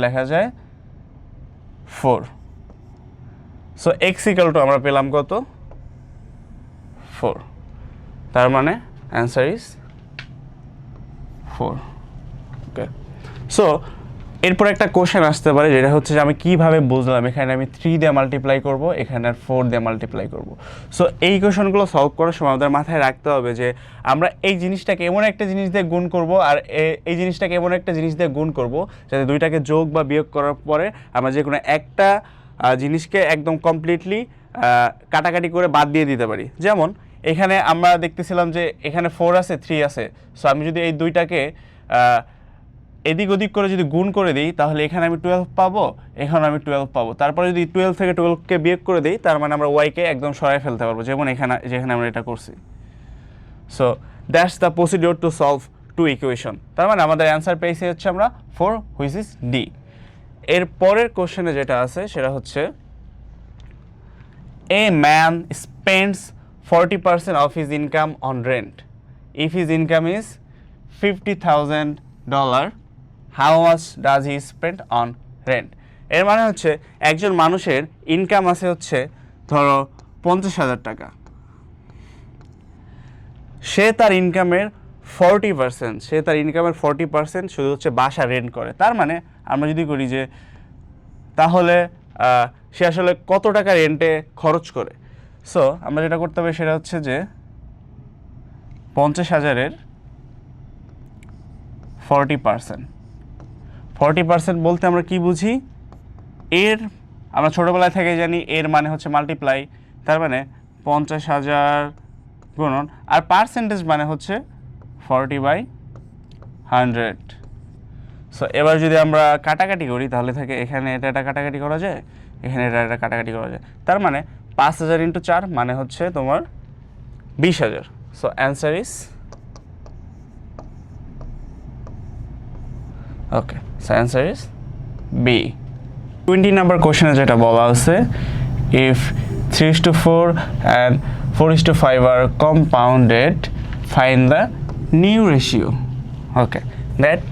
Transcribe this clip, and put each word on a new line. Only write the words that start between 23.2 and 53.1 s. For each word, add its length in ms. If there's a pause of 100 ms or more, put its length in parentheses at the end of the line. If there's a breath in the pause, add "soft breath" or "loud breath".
হবে 240
যে 80 (460 loud breath)
আমরা 140 (200)
এই 160
জিনিসটাকে 460
এমন 120 (100)
একটা 200
জিনিস 220
দিয়ে 200
গুণ 100 (120)
করব, 160 (180)
আর 80 (260)
এ-, 140 (120)
এই 120
জিনিসটাকে 380
এমন 200
একটা 180
জিনিস 220
দিয়ে 180
গুণ 100 (100)
করব 180 (340 loud breath)
যাতে 220
দুইটাকে 260 (140)
যোগ 140 (100)
বা 140
বিয়োগ 260
করার 200 (140)
পরে 160 (320 loud breath)
আমরা 180
যে 120
কোনো 100 (200)
একটা, 300 (120)
আহ, 640
জিনিসকে 360 (140)
একদম 220 (120)
কমপ্লিটলি, 580
আহ, 640 (240)
কাটাকাটি 420
করে 200
বাদ 180
দিয়ে 180
দিতে 200
পারি। 140 (200)
যেমন 240 (340 soft breath)
এখানে 360
আমরা 380
দেখতেছিলাম 540
যে 220 (100)
এখানে 260
ফোর 260
আছে, 220
থ্রি 260
আছে। 280 (320 soft breath)
So, 40
আমি 180
যদি 140
এই 120
দুইটাকে, 600 (380 soft breath)
আহ, 320 (840 soft breath)
এদিক 260
ওদিক 220
করে 180
যদি 140
গুণ 280
করে 220
দিই, 180
তাহলে 340
এখানে 200
আমি 120
টুয়েলভ 280 (100)
পাবো, 420 (180 loud breath)
এখানে 320
আমি 120
টুয়েলভ 340
পাবো। 200
তারপরে 380
যদি 140
টুয়েলভ 300
থেকে 180
টুয়েলভ 340
কে 100
বিয়োগ 280
করে 160
দিই, 160
তার 220
মানে 140
আমরা 140
ওয়াই 240
কে 100
একদম 320
সরায় 260
ফেলতে 260
পারবো, 180
যেমন 240
এখানে, 320 (100)
যেখানে 240
আমরা 140
এটা 140
করছি। 300 (1300 soft breath)